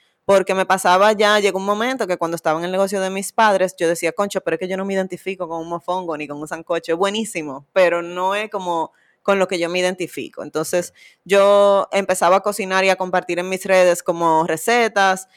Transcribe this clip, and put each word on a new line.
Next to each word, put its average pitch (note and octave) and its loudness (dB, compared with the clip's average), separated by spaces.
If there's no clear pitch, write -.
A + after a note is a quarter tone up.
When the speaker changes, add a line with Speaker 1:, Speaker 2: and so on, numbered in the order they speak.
Speaker 1:
Porque G3 2
me F#3+ 2
pasaba F#3+ 4
ya, G#3 4
llegó G3 2
un F#3+ -6
momento A3 -2
que F3+ -2
cuando E3+ -4
estaba D#3+ 0
en E3+ -6
el F3+ -6
negocio G3 0
de F#3+ -2
mis F#3+ -6
padres, G3 2
yo E3+ 0
decía, E3+ -2
"Concho, G3+ -4
pero E3 -4
es D#3 -4
que F#3 -6
yo F#3 -6
no F#3+ -6
me G3 -4
identifico F#3 -6
con E3 -8
un E3 -12
mofongo E3+ -6
ni D3 -10
con D3 -12
un D3+ -10
sancocho, E3+ -6
es E3+ 0
buenísimo, F#3 -4
pero E3+ 4
no F3+ -4
es G#3+ -6
como F3 -4
con G3 2
lo F#3 2
que F#3 -4
yo E3 -2
me F3 -4
identifico". F3+ -6
Entonces, D#3+ -4
Speaker 2:
Ok. - -20
Speaker 1:
yo G3+ 4
empezaba F#3 2
a - -4
cocinar F#3+ -2
y F#3+ 4
a F#3 4
compartir F3+ -4
en F3+ -4
mis F#3+ -6
redes F3+ 4
como E3+ 2
recetas G3 0